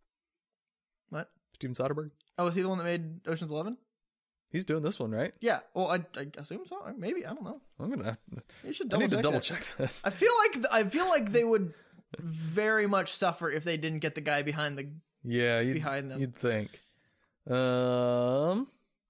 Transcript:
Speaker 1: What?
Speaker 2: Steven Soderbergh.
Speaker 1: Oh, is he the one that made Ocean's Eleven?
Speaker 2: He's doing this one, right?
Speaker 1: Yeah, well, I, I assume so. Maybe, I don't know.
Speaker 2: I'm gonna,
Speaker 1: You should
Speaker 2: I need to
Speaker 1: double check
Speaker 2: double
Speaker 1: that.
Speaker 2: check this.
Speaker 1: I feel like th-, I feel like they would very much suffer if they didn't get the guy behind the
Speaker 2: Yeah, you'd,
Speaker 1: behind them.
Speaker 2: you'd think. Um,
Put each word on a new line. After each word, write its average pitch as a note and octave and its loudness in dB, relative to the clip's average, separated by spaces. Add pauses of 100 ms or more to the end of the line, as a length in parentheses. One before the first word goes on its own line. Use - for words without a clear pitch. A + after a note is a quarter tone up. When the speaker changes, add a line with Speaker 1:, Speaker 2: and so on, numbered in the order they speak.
(1080)
Speaker 1:
What? D3+ -8 (240)
Speaker 2:
Steven B2+ -6
Soderbergh. D3 -2 (300)
Speaker 1:
Oh, F3 2
is E3+ 0
he F#3 2
the F#3 0
one F#3+ 0
that E3+ -4
made E3+ -4
Ocean's D#3+ -4
Eleven? F3+ -4 (720)
Speaker 2:
He's F3+ -2
doing D#3 0
this E3+ -2
one, A2+ -2
right? A#2+ -2
Speaker 1:
Yeah, A3 2 (140)
well, F#3 0
I, E3+ 0 (120)
I C#3 -8 (100)
assume D#3 -10
so. F4+ -12 (200)
Maybe, A#3 -6
I F#3+ -8
don't C#4 -12
know. C4+ -10 (180)
Speaker 2:
I'm - -6
gonna, - -4 (460)
Speaker 1:
You - -10
should C#4+ -6
Speaker 2:
I G3+ 4
need A#3 4
to G#3 2
Speaker 1:
double - -
check - 0
Speaker 2:
double D3 4
Speaker 1:
that. - -8
Speaker 2:
check - -8
this. - -4
Speaker 1:
I G3 0
feel F#4 4 (120)
like G#4+ 4
th-, B3 -4
I A3 6
feel D#4 2
like B3 2
they A#3+ 6
would G#3 4 (460)
very F3+ 2
much F#3+ 2
suffer E3+ 0
if D3+ -2
they E3+ 2
didn't D#3 -2
get D3 -2
the D#3 -6
guy D3 2
behind D3 -2
the C#3 -8 (380)
Speaker 2:
Yeah, A#2+ 2
you'd, B2 2
Speaker 1:
behind C#3 -2
them. C#3 -4
Speaker 2:
you'd B2+ -4
think. A2 0 (960)
Um, B2+ 2 (420)